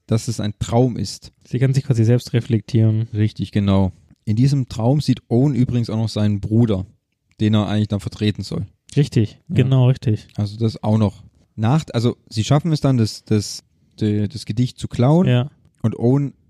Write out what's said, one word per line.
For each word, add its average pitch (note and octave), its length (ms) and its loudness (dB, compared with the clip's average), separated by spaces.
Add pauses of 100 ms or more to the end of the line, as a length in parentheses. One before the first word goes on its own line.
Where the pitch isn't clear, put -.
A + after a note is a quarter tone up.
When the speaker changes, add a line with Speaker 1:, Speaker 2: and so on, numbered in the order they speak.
Speaker 1:
dass A2 200 -2
es A2 120 -6
ein G#2 200 -6
Traum A#2 380 0
ist. - 340 -10 (140)
Speaker 2:
Sie - 140 -6
kann C3+ 140 2
sich C3+ 120 0
quasi A2+ 180 2
selbst A#2+ 300 2
reflektieren. A2 800 0
Speaker 1:
Richtig, G#2+ 380 -2
genau. G2 400 2 (340)
In G#2+ 100 -2
diesem C3+ 320 2
Traum B2 320 0
sieht - 300 -2
Owen C#3+ 260 2
übrigens A#2+ 340 0
auch G#2+ 80 -4
noch A2 120 -2
seinen G#2 320 -2
Bruder, G#2 440 0 (540)
den G#2+ 140 2
er G#2+ 140 2
eigentlich G#2 200 -2
dann G2+ 140 -4
vertreten G#2 420 -4
soll. G#2 220 -8 (300)
Speaker 2:
Richtig, C3 520 0
Speaker 1:
Ja. - 160 -8
Speaker 2:
genau C3 240 4
richtig. A#2+ 480 -2
Speaker 1:
Also G#2 220 -6
das A2+ 260 -4
auch G#2+ 140 2
noch. G#2 260 0 (320)
Nach, B2 380 0
also A#2 240 0 (120)
sie A2 140 -2
schaffen D3+ 300 2
es D3 80 -2
dann, C3+ 160 2
das, - 260 -2
das, - 400 -4 (380)
de-, G#2 260 0
das - 180 -12
Gedicht A#2+ 340 -4
zu - 100 -8
klauen. C3 380 2
Speaker 2:
Ja. B2 220 2 (320)
Speaker 1:
Und - 160 -2
Owen C3 360 0 (160)